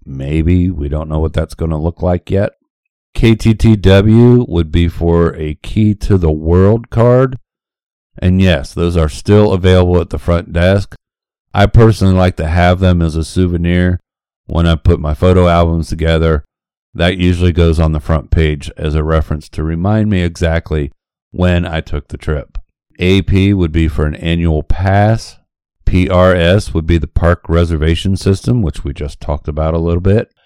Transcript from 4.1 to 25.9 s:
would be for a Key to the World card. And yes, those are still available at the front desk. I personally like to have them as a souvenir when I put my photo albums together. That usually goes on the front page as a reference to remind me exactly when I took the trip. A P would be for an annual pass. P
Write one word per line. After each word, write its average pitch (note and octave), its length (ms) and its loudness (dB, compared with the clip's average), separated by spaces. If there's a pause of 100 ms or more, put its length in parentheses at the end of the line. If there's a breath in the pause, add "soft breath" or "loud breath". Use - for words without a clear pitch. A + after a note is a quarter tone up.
would E2 240 -2
be E2+ 180 2
for E2+ 480 0
a D2+ 180 -6
Key G#2+ 400 -2
to G2+ 240 0
the E2 120 0
World F#2 600 0
card. B2 480 2 (800)
And F#2 240 2
yes, E2+ 320 0
those E2+ 200 -2
are D#2+ 140 0
still G#2 460 2
available F2+ 480 2
at - 80 -10
the - 80 -8
front E2+ 340 -4
desk. F#2 420 0 (600)
I G2+ 100 2
personally A2 480 4
like F#2 240 2
to D#2+ 100 -4
have F2 340 2
them F2+ 200 2
as D#2+ 160 -2
a D#2+ 80 -4
souvenir F2 760 0 (460)
when E2 220 -2
I E2 80 2
put D#2+ 260 0
my D2+ 140 -4
photo F#2 340 2
albums E2+ 400 0
together. D#2+ 560 -2 (480)
That F2+ 240 -2
usually F2+ 360 0
goes E2 280 2
on D#2+ 120 0
the D2+ 80 -4
front - 300 -4
page D2+ 460 -2
as D2+ 180 -6
a D#2 100 -2
reference D#2 460 -4
to - 140 -8
remind G2+ 460 -2
me F#2+ 100 0
exactly E2 720 -4 (380)
when F2 340 0
I E2 160 -6
took - 280 -10
the D2 100 -14
trip. - 400 -8 (400)
A F#2 240 2
P G2 320 2
would F2 180 -2
be D#2+ 160 0
for D#2 160 -2
an D2+ 120 -4
annual E2 460 -2
pass. G#2 760 0 (480)
P F2+ 240 2